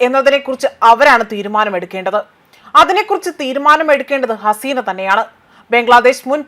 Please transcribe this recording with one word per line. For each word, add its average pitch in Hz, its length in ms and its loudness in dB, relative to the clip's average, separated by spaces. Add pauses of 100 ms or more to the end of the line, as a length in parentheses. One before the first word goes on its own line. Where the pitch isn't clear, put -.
എന്നതിനെക്കുറിച്ച് 269 680 0 (160)
അവരാണ് 233 480 4
തീരുമാനമെടുക്കേണ്ടത്. 202 880 -4 (540)
അതിനെക്കുറിച്ച് 381 540 0
തീരുമാനമെടുക്കേണ്ടത് 285 1040 0
ഹസീന 214 560 -4
തന്നെയാണ്." 190 360 -2 (460)
ബംഗ്ലാദേശ് 240 580 2
മുൻ 294 180 -4